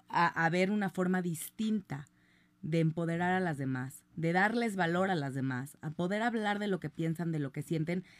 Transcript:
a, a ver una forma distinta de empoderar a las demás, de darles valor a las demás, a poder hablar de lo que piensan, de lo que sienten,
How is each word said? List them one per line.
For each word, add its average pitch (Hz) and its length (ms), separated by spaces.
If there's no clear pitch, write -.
a, 170 180
a 165 240
ver 185 200
una 208 200
forma 180 320
distinta 180 840
de 156 160
empoderar 165 540
a 185 80
las 165 180
demás, 131 460
de 165 180
darles 214 440
valor 180 340
a 180 60
las 139 180
demás, 131 460
a 156 100
poder 180 320
hablar 214 380
de 208 80
lo 185 100
que 151 120
piensan, 165 420
de 156 80
lo 139 100
que 151 120
sienten, 170 420